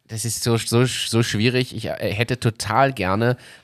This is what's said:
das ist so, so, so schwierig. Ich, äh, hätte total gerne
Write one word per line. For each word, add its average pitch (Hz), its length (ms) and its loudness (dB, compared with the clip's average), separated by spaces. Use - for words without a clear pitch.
das 110 160 -8
ist 117 180 -4
so, 117 140 2
so, 117 300 2
so 113 360 0
schwierig. 123 540 0
Ich, 110 120 -8
äh, 87 260 -4
hätte 117 260 -2
total 123 540 2
gerne 110 420 0